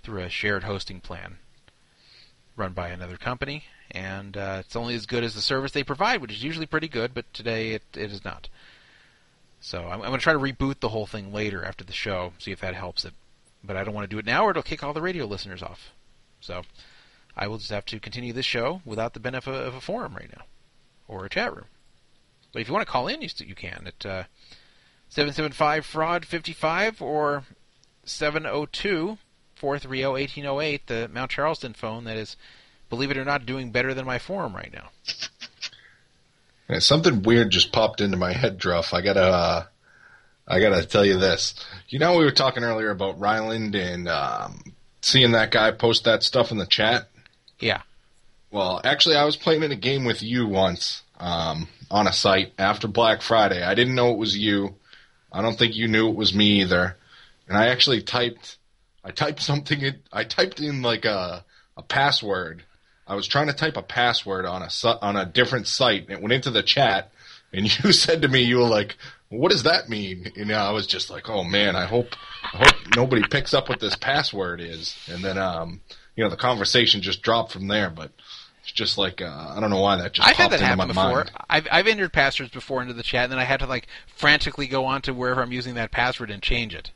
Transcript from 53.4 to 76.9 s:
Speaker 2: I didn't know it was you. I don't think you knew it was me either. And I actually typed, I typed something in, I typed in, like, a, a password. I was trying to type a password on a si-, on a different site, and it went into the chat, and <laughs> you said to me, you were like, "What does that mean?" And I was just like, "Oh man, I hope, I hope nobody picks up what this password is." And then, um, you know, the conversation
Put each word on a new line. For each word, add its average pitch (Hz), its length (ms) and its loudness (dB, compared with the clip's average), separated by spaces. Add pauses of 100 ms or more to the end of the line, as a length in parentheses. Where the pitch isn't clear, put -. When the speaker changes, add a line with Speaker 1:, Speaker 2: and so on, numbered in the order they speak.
Speaker 2:
I 92 100 2
didn't 127 220 4
know 120 160 4
it 107 60 0
was 107 200 -2
you. 101 380 0 (560)
I 98 100 -4
don't 110 160 0
think 117 180 2
you 113 120 0
knew 110 220 4
it - 60 0
was 98 200 2
me 104 260 6
either. 90 360 2 (500)
And 98 100 0
I 113 120 6
actually 123 340 4
typed, - 540 -2 (460)
I 95 60 -12
typed 147 320 -2
something 143 400 -2
in, 135 180 -2 (140)
I 110 100 -2
typed 190 360 -2
in, 143 240 -4
like, 117 220 0
a, 90 380 -2 (340)
a - 40 -16
password. 98 840 0 (440)
I 98 80 -4
was 101 120 -4
trying 147 200 2
to 139 60 -2
type 156 220 -2
a 110 60 -4
password 107 640 0
on 90 160 -4
a - 80 -10
si-, - 180 -2 (140)
on 101 160 0
a 92 80 0
different 120 400 2
site, 107 380 2
and - 80 -14
it 90 100 -8
went 110 120 2
into 131 180 0
the 107 100 4
chat, 113 500 2 (400)
and 95 140 0
<laughs> - 180 2
you 196 80 6
said 165 300 6
to 147 60 4
me, 131 160 6
you 123 140 4
were 120 100 6
like, 104 300 2 (320)
"What 147 220 0
does 147 120 2
that 170 260 2
mean?" 95 480 -6
And 104 140 -4
I 104 200 2
was 107 140 -2
just - 240 -4
like, - 180 -12
"Oh 104 160 -2
man, 98 320 2
I 90 100 0
hope, 120 280 0 (400)
I 87 40 -10
hope - 380 6
nobody 123 320 4
picks - 240 0
up 139 160 2
what 123 120 -2
this 104 160 -2
password 98 680 -2
is." 82 340 -10 (160)
And 90 120 -6
then, 95 160 -2
um, 87 420 -4 (340)
you 113 80 0
know, 101 60 4
the 82 80 -4
conversation 110 640 4